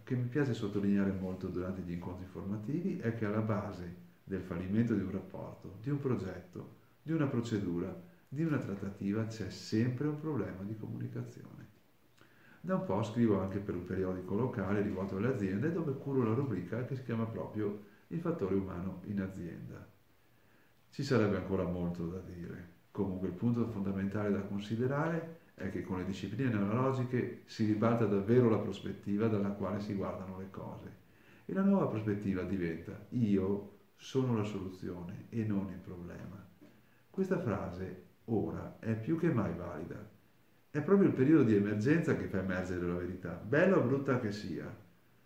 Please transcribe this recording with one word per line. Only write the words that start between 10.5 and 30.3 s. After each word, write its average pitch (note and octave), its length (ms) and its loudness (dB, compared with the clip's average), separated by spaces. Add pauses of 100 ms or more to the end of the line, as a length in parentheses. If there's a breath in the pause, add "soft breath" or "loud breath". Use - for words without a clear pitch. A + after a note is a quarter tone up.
di G#2+ 140 -6
comunicazione. A#2+ 920 -10 (920 loud breath)
Da - 140 0
un - 100 0
po' G2 180 0
scrivo A2 380 4
anche F#2+ 180 -2
per F#2 160 -4
un F2+ 80 -4
periodico F#2 520 -2
locale G#2 460 2
rivolto F#2+ 360 -2
alle A#2+ 160 2
aziende G#2+ 400 0
dove D3+ 240 -2
curo C3 260 2
la A2 120 4
rubrica A2 500 -2
che C3+ 100 -4
si - 80 -10
chiama A2+ 220 -2
proprio G#2 600 -4 (200 loud breath)
Il E3+ 140 -4
fattore G2 340 0
umano F#2 500 -2
in G2+ 140 -2
azienda. F#2+ 680 -8 (1080 soft breath)
Ci - 120 -6
sarebbe A2 320 6
ancora F#2 280 0
molto F2 440 -2
da F#2 120 -6
dire. F2 580 -10 (140)
Comunque F#2+ 360 -2
il F2 60 -2
punto A#2 340 2
fondamentale G2 640 0
da G2 100 2
considerare C3 1040 -2 (120)
è F#2 100 -4
che F2 140 -4
con F#2 140 -4
le F2+ 80 -2
discipline G#2 500 -2
analogiche A#2+ 880 0
si - 220 0
ribalta A2+ 400 4
davvero G#2 440 6
la G#2 100 4
prospettiva G2+ 680 -2
dalla G2+ 220 2
quale G2 320 -2
si G#2 120 -4
guardano F#2 440 -6